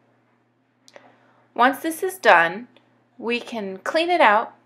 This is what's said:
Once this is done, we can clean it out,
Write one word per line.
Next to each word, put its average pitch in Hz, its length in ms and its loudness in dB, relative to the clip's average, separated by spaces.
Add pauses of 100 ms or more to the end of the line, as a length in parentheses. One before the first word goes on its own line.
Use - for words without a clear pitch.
(1500)
Once 262 260 0
this 320 240 -8
is 370 140 -6
done, 180 500 2 (500)
we 233 220 -6
can 202 400 -12
clean 339 300 -4
it 339 120 2
out, 220 320 2 (120)